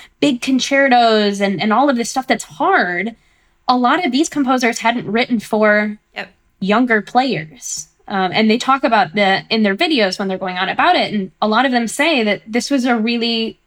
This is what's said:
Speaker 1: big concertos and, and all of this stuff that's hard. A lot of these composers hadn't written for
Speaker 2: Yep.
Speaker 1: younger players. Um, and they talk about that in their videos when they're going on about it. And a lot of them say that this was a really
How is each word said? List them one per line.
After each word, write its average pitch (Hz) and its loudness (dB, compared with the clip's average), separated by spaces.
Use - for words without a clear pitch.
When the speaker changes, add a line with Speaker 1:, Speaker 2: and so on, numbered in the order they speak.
Speaker 1:
big 277 0
concertos 240 2
and, 196 0
and 214 0
all 269 2
of 269 2
this 233 -4
stuff - -6
that's 226 -2
hard. 220 -2
A 254 4
lot 269 2
of 262 -2
these 277 0
composers 254 0
hadn't 233 -2
written 233 0
for 214 0
Speaker 2:
Yep. 196 -12
Speaker 1:
younger 214 0
players. 214 -4
Um, 190 -2
and 220 2
they 220 2
talk 269 0
about 202 2
that 190 0
in 220 0
their 196 2
videos 233 0
when 196 -4
they're 190 -4
going 185 -6
on 185 -2
about 320 2
it. 208 -2
And 196 -4
a 214 0
lot 226 2
of 269 0
them 240 0
say 285 0
that 208 -2
this 226 -4
was 277 0
a 247 2
really 226 -2